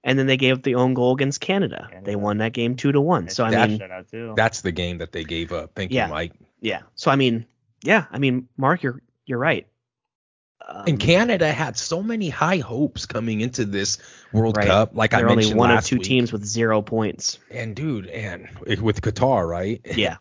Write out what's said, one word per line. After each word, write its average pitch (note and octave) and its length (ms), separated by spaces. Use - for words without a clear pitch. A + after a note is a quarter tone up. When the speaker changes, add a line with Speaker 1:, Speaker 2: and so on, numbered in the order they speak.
Speaker 1:
and C3 160
then C3+ 80
they C3 100
gave C3 200
up C3 60
the B2+ 120
own B2+ 180
goal B2 200
against C3+ 280
Canada. F#3+ 480
Speaker 2:
Canada. F#2 160
Speaker 1:
They G#2 100
won G#2 240
that A2+ 140
game A#2+ 220
two C#3 160
to C#3+ 100
one. C#3+ 280
So, - 140
I A2+ 60
Speaker 3:
That A2 200
Speaker 1:
mean, G#2+ 100
Speaker 2:
Shutout, F#2 320
too. A2+ 260
Speaker 3:
that's A2+ 240
the F#2+ 100
game F2 280
that E2 140
they E2 100
gave E2 280
up. D#2 220
Thank F#2+ 180
Speaker 1:
Yeah. A#2+ 140
Speaker 3:
you, F2 80
Mike. E2 200
Speaker 1:
Yeah. G#2 200
So, - 160
I C#3 60
mean, A#2 320
yeah. F3+ 300
I - 80
mean, B2+ 360
Mark, C#3+ 280
you're, C3 180
you're B2+ 140
right. C#3 260
Um, G2+ 220
Speaker 3:
And C#3+ 120
Canada E3+ 520
had C3 260
so E3 240
many G#3+ 280
high E3 300
hopes B2 460
coming A2+ 360
into A#2+ 240
this G2 320
World A2 260
Speaker 1:
Right. G#2 100
Speaker 3:
Cup, G#2 280
like A2 180
I A2+ 40
Speaker 1:
They're A#2 100
only A#2 160
Speaker 3:
mentioned G#2+ 160
Speaker 1:
one A#2+ 120
of A#2 40
Speaker 3:
last - 120
Speaker 1:
two B2 100
Speaker 3:
week. F#2 80
Speaker 1:
teams A#2+ 260
with G#2 140
zero A2 360
points. - 560
Speaker 3:
And, A2+ 240
dude, B2+ 320
and G2 400
with G#2+ 400
Qatar, A2 460
right? F#2 380
<laughs> F2 120
Speaker 1:
Yeah. F#2 240